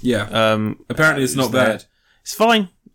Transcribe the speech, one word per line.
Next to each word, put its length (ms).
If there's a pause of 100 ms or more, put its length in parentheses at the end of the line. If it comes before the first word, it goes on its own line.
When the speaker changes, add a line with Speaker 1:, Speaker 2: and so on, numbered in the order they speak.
Speaker 1:
Yeah. 220
Speaker 2:
Um, 640
Speaker 1:
Apparently 340
it's 120
not 100
Speaker 2:
it's 60
there. 140
Speaker 1:
bad. 180 (380)
Speaker 2:
It's 120
fine. 340 (260)